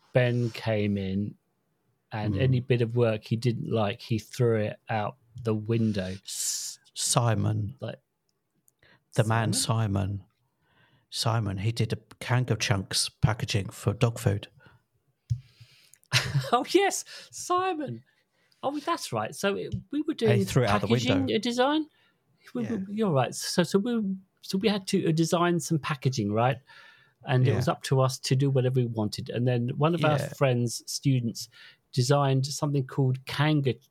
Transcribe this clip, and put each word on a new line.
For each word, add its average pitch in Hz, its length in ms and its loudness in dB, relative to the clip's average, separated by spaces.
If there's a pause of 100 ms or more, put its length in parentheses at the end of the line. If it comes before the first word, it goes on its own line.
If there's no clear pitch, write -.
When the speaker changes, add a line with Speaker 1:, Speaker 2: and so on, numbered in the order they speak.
(120)
Speaker 1:
Ben 120 380 2
came 104 480 0
in, 98 380 -4 (720)
and 107 240 -2
Speaker 2:
Mm. 101 60 0
Speaker 1:
any 131 200 4
bit 120 220 2
of 113 140 -2
work 113 280 2
he 113 120 -2
didn't 120 340 -2
like, 104 300 0
he 113 180 -4
threw 117 380 0
it 107 240 -4 (100)
out 107 260 -4 (240)
the 110 140 -2
window. 107 720 -2
Speaker 2:
S-, - 560 -8 (140)
Simon. 107 840 0
Speaker 1:
Like, - 200 -12 (1120)
Speaker 2:
The 120 100 4
man 110 280 0
Speaker 1:
Simon? 110 400 0 (260)
Speaker 2:
Simon. - 60 -14 (920)
Simon, 107 440 0
he 110 140 -2
did 113 200 -2
a 107 40 -2 (240)
Kango 120 380 0
Chunks - 520 0
packaging - 600 0
for - 220 -2
dog 117 260 0
food. 101 300 -2 (1600)
Speaker 1:
<laughs> - 420 -2
Oh, 240 180 2
yes, 381 340 2 (260)
Simon. 330 720 -4 (600)
Oh, 294 160 -4
that's 339 340 -4
right. 110 220 -4
So 202 220 -2
it, - 180 -6 (160)
we 302 120 -2
were 302 100 -4
Speaker 2:
He 233 140 -2
Speaker 1:
doing 208 180 4
Speaker 2:
threw 131 200 2
it 107 60 2
out 101 120 2
the 101 40 -2
Speaker 1:
packaging, 107 340 2
Speaker 2:
window. 90 140 0
Speaker 1:
a 226 40 2
design. 254 480 2 (680)
We, 240 100 -2
Speaker 2:
Yeah. 226 120 -4
Speaker 1:
we, 196 200 -6
you're 214 140 2
right. 131 240 2
So, - 280 0
so 196 160 2
we, 233 240 2 (400)
so - 160 -4
we 208 100 2
had 202 200 0
to, 185 200 2
uh, 160 40 4
design 170 480 2
some 165 180 0
packaging, 127 540 -2
right? 120 260 2 (680)
And 131 200 4
it 139 40 4
Speaker 2:
Yeah. - 60 2
Speaker 1:
was - 120 2
up - 160 -2
to 135 160 2
us 131 200 2
to - 160 0
do 139 140 2
whatever 127 300 2
we 123 60 0
wanted. 110 440 -4
And 120 180 0
then 123 280 0
one 156 180 2
of 156 100 0
our 151 140 4
Speaker 2:
Yeah. 139 160 -4
Speaker 1:
friends, 123 520 0
students, 123 600 -2 (440)
designed 135 540 2
something 143 400 -2
called 131 400 -2
Kanga 143 480 0 (160)